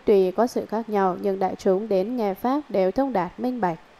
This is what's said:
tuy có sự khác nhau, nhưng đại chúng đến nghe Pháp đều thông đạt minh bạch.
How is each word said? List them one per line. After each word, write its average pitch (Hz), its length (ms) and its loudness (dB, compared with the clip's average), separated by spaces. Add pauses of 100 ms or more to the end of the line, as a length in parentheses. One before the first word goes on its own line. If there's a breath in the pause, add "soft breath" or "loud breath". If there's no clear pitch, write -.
tuy 190 260 4
có 214 160 2
sự 214 200 -4
khác 220 220 -6
nhau, 190 320 0
nhưng 196 180 -2
đại 185 200 -2
chúng 202 300 0
đến 202 280 0
nghe 202 180 -2
Pháp 262 340 -2
đều 190 220 2
thông 262 220 0
đạt 180 280 -4
minh 247 200 -4
bạch. 170 180 -2 (220)